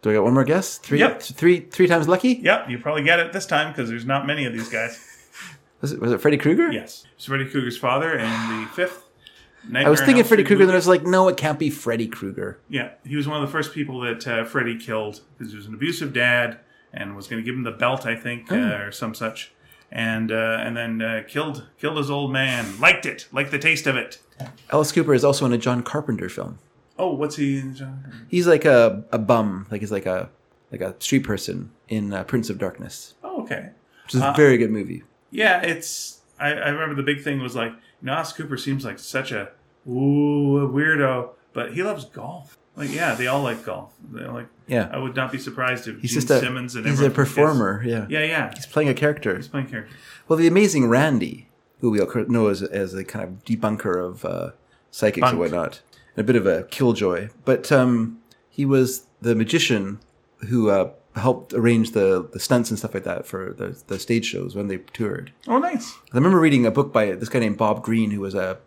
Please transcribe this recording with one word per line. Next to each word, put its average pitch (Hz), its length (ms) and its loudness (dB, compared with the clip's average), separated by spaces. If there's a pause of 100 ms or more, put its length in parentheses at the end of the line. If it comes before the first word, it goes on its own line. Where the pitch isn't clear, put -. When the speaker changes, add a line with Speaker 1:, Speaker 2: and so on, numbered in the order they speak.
Speaker 1:
Do 110 80 0
I 107 40 4
got 107 100 4
one 120 100 4
more 135 100 6
guess? 170 340 0
Three, 143 200 -2
Speaker 2:
Yep. - 220 4
Speaker 1:
th-, - 180 -14
three, 175 220 4
three - 260 2
times 165 220 4
lucky? 185 260 4
Speaker 2:
Yep. 214 340 2
You 120 100 -4
probably 151 240 -2
get 170 180 4
it 170 120 -2
this 190 140 -6
time 156 260 0
'cause 131 160 -4
there's 117 160 -8
not 135 220 0
many 147 180 -2
of 120 80 -4
these 113 160 -6
guys. 117 360 -6
<laughs> - 760 -20
Speaker 1:
Was 139 120 -4
it, - 80 -8
was 120 120 2
it 101 80 0
Freddy 147 160 4
Krueger? 202 340 4
Speaker 2:
Yes. - 340 -10 (120)
It's - 80 -20
Freddy 135 240 -2
Krueger's 123 280 -4
father 143 400 0
and 113 500 -4
the - 40 -14
fifth 180 320 -4 (640)
Nightmare 131 220 2
Speaker 1:
I 147 40 8
was 147 100 6
Speaker 2:
on 135 60 4
Speaker 1:
thinking 123 160 8
Speaker 2:
Elm 233 60 4
Speaker 1:
Freddy 208 160 8
Speaker 2:
Street - 20 -6 (120)
Speaker 1:
Krueger, 196 80 10
then 185 80 6
I 185 40 6
Speaker 2:
movie. 175 100 2
Speaker 1:
was - 0 -
like, 180 160 6
"No, 185 240 6
it 180 80 2
can't 151 220 -2
be 151 120 0
Freddy 117 380 -4
Krueger." 95 500 -8 (100)
Speaker 2:
Yeah, 123 220 -6 (140)
he 139 120 -6
was 143 120 -2
one 151 140 -4
of 139 60 -2
the - 40 -6
first 147 200 -4
people 139 280 -6
that, 117 280 -4
uh, 113 160 -2
Freddy 117 320 -2
killed 110 440 -6 (180)
'cause 110 120 -12
he 104 60 -16
was 104 100 -16
an 110 80 -12
abusive 143 380 -6
dad 120 460 2 (340)
and 101 240 -12
was 98 100 -18
gonna 113 160 -6
give 123 140 -6
him 131 80 -6
the 117 80 -4
belt, 123 340 -2
I 117 100 -2
think, 120 360 -10
Speaker 1:
Oh. - 80 0
Speaker 2:
uh, 107 260 -2
or 104 60 -10
some 110 220 -8
such, - 380 -10 (380)
and, 113 400 -2
uh, 113 300 0
and 117 160 -4
then, 117 260 -4
uh, 110 240 -4
killed, 143 400 -6 (140)
killed 151 160 -4
his 143 140 -2
old 143 220 -4
man. 123 480 -2
Liked 165 260 4
it, - 260 -10
liked 139 180 -2
the 143 80 -4
taste 156 300 0
of 131 80 2
it. - 220 -8 (540)
Speaker 1:
Alice 147 200 2
Cooper 156 220 4
is 123 100 4
also 139 220 4
in 120 60 4
a 120 60 2
John 123 240 0
Carpenter 117 460 -4
film. 90 300 -10 (400)
Speaker 2:
Oh, 180 160 0
what's 147 220 -4
he 139 220 0
in 135 160 -10
John 135 300 -14
Carpenter? - 240 -18
Speaker 1:
He's 175 180 2
like 170 180 6
a, 117 460 8
a - 80 0
bum, 104 520 2
like 104 100 -6
he's 104 120 -8
like 98 140 -2
a, 92 220 -4 (420)
like - 100 -10
a 92 200 -6
street 135 240 0
person 92 460 -6 (180)
in, 104 240 -4
uh, 95 100 -6
Prince 110 280 -2
of 95 80 -6
Darkness. - 560 -10 (100)
Speaker 2:
Oh, 370 180 -8
okay. - 280 -10 (340)
Speaker 1:
Which - 100 -14
is 127 60 2
a 135 80 2
Speaker 2:
Uh, 139 60 0
Speaker 1:
very 143 240 8
good 113 120 2
movie. 95 320 -6 (320)
Speaker 2:
Yeah, 190 280 2
it's. - 560 -8 (200)
I, 143 140 -2
I 143 160 -4
remember 147 260 -4
the 139 80 -4
big 143 200 -2
thing 139 180 -4
was 127 160 -8
like, 113 160 -4
you - 340 -18
know, 131 60 -4
Alice 156 200 -4
Cooper 143 260 -8
seems 135 260 -4
like 107 140 -10
such 131 340 -6
a, 101 160 -6 (400)
ooh, 143 720 2
a 139 100 0
weirdo, 135 640 0 (240)
but 120 180 -6
he 175 100 -4
loves 185 220 -4
golf. 143 540 -16 (180)
Like, 143 160 -6
yeah, 151 220 -2
they 123 120 -2
all 135 160 0
like 120 220 -4
golf. - 280 -10 (200)
They 120 120 -14
all 123 100 -12
like. 120 140 -12 (180)
Speaker 1:
Yeah. 117 260 0
Speaker 2:
I 131 60 -6
would 131 180 -8
not 131 160 -4
be 135 60 -8
surprised 127 500 -6
if 107 120 -12
Speaker 1:
He's 120 100 -4
Speaker 2:
Gene 117 100 0
Speaker 1:
just 123 100 0
a, 131 100 6
Speaker 2:
Simmons 123 340 -6
and 110 120 -8
Speaker 1:
he's 139 140 2
a 143 60 4
Speaker 2:
everyone 131 80 2
from 143 100 2
Kiss. - 100 -6
Speaker 1:
performer, 117 500 2
yeah. 117 260 -2
Speaker 2:
Yeah, 156 140 -2
yeah. 151 300 -4
Speaker 1:
He's - 120 -16
playing 156 240 0
a 127 40 2
character. 147 420 0
Speaker 2:
He's - 120 -12
playing 139 180 -6
a - 40 -14
character. 110 240 -12 (340)
Speaker 1:
Well, 160 100 4
the 165 80 6
Amazing 170 420 4
Randy, 123 600 2 (320)
who 120 100 2
we 104 100 2
all 92 60 2
cur-, 110 180 -2
know 117 240 2
as, 98 140 -2
as 95 320 -4
a 95 100 -8
kind 101 200 -10
of 92 200 -14
debunker 107 520 -2
of, 90 280 -6
uh, 90 260 -6 (400)
psychics 104 320 0
Speaker 2:
Bunk. 127 100 4
Speaker 1:
and 85 80 -2
whatnot, 82 400 -2 (360)
and 110 60 -2
a 104 40 -2
bit 120 100 4
of 98 100 2
a 90 180 2
killjoy, 104 640 0 (160)
but, - 280 0
um, 123 460 2 (320)
he 143 160 -4
was 131 380 2 (180)
the 117 120 2
magician 110 640 0 (500)
who, 113 220 2
uh, 98 200 4 (240)
helped - 380 0
arrange 113 380 4
the, 95 420 2
the 95 80 -10
stunts 120 300 0
and 107 80 -4
stuff - 160 -8
like 95 100 -6
that 87 220 -6
for 95 260 -10
the, 95 260 -10 (100)
the 98 100 -6
stage 117 260 0
shows 92 320 -6
when 101 120 -4
they 95 100 -6 (160)
toured. 95 360 -6 (160)
Speaker 2:
Oh, 240 120 2
nice. 330 360 -4 (160)
Speaker 1:
I 120 60 -2
remember 170 240 6
reading 143 240 6
a 113 60 4
book 139 200 0
by 107 220 2
this 95 160 -6
guy 135 120 0
named 107 180 0
Bob 107 240 2
Greene, 113 300 0
who 101 80 -4
was 98 140 -6
a 92 220 -2 (100)